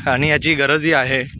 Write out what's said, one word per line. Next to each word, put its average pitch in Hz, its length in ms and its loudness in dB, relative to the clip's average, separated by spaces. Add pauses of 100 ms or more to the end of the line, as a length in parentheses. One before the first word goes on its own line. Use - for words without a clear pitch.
आणि 135 200 2
याची 151 240 2
गरजही 151 400 0
आहे, 131 300 0 (160)